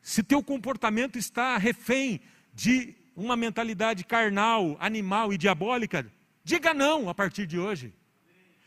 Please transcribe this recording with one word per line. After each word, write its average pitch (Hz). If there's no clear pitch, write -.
Se -
teu 285
comportamento 247
está 247
refém 240
de 240
uma 233
mentalidade 220
carnal, 214
animal 208
e 196
diabólica, 185
diga 320
não 285
a 175
partir 196
de 165
hoje. 165